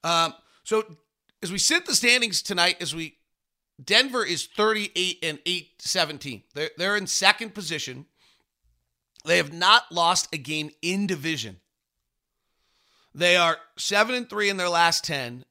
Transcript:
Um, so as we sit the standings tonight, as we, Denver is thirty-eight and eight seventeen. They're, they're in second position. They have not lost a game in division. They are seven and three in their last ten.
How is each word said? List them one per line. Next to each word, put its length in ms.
Um, 320
so 220
as 80
we 60
sit 280
the 100
standings 460
tonight, 380
as 160
we, 220
Denver 400
is 220
thirty-eight 760
and 220
eight 360
seventeen. 640
They're, 240
they're 200
in 100
second 480
position. 500
They 120
have 140
not 400
lost 400
a 60
game 320
in 260
division. 500
They 200
are 220
seven 380
and 140
three 200
in 80
their 120
last 360
ten. 460